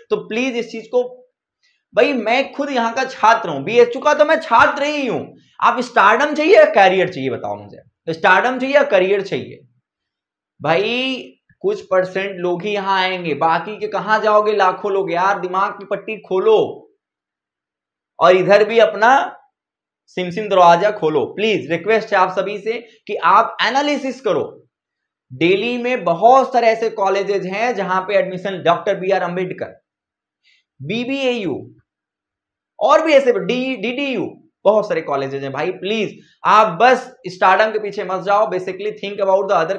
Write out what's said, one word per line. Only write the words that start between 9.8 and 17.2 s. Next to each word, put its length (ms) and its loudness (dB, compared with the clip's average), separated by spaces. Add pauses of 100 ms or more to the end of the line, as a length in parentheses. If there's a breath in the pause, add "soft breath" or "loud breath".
भाई 600 -2 (360)
कुछ 200 -4
percent 580 -4
लोग 240 -4
ही 100 -4
यहाँ 280 -2
आएंगे, 340 -4
बाकी 420 -2
के 100 -8
कहाँ 340 -2
जाओगे 320 2
लाखों 400 0
लोग? 200 -2
यार 280 0
दिमाग 320 -4
की 180 -18
पट्टी 260 -8
खोलो 760 0 (1300)